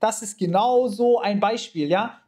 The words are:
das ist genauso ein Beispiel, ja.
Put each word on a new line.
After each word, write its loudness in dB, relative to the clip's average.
das -2
ist -12
genauso 2
ein -2
Beispiel, -2
ja. -2